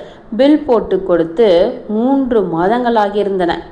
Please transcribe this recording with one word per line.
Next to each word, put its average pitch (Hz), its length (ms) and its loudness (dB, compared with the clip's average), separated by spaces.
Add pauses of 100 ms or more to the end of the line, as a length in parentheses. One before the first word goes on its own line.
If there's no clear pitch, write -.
(380)
பில் 294 280 4
போட்டு 190 380 0
கொடுத்து 180 840 2
மூன்று 247 540 0
மாதங்களாகியிருந்தன. 202 1120 0 (180)